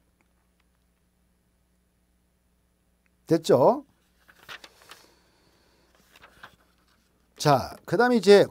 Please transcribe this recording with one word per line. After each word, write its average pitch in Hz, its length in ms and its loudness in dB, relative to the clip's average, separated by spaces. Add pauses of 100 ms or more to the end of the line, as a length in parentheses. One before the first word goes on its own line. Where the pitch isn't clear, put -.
(3250)
됐죠? 165 580 -2 (3500)
자, 131 380 -2 (100)
그다음에 240 320 -2
이제 196 340 4